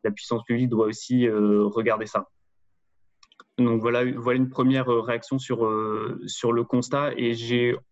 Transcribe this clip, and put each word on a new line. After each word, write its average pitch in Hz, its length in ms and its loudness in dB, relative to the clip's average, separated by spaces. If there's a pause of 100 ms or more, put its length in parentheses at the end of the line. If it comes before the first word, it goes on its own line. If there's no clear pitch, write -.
la 107 60 0
puissance 113 340 -6
publique 120 240 0
doit 110 180 2
aussi, 123 400 0
euh, 104 380 4
regarder 110 400 0
ça. 104 240 -6 (1300)
Donc 117 240 2
voilà, 120 240 0
voilà 123 320 0
une 131 120 2
première, 131 400 2
euh, 117 120 4
réaction 117 360 -4
sur, 117 280 -2
euh, 107 520 -2 (100)
sur - 260 -2
le 117 100 2
constat 135 540 -2
et 117 160 0
j'ai 120 420 0 (160)